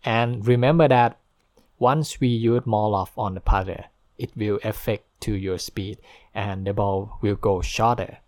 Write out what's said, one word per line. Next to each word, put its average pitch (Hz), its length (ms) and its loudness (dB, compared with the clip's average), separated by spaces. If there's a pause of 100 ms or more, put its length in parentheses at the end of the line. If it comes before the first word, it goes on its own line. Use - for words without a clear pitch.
And 117 440 0
remember 131 420 4
that 120 300 4 (600)
once 139 420 0
we 131 80 2
use 117 380 2
more 107 240 2
loft 95 260 -2
on 101 180 -4
the 95 60 -10
putter, 95 440 0 (340)
it - 180 -10
will 104 280 -2
affect 110 400 -4 (160)
to 110 140 -2
your 95 240 -4
speed 101 400 -10 (360)
and 98 320 -6
the 101 80 -4
ball 101 480 -2
will 104 140 0
go 95 260 0
shorter. - 640 -2